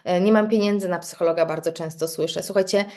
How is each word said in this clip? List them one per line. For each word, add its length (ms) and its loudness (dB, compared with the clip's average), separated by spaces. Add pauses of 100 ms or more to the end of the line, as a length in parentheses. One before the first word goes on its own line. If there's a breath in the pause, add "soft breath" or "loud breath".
e, 180 0
„Nie 100 4
mam 180 4
pieniędzy 400 2
na 100 -2
psychologa”, 460 0
bardzo 280 -2
często 340 -6
słyszę. 360 -4
Słuchajcie, 420 0 (120)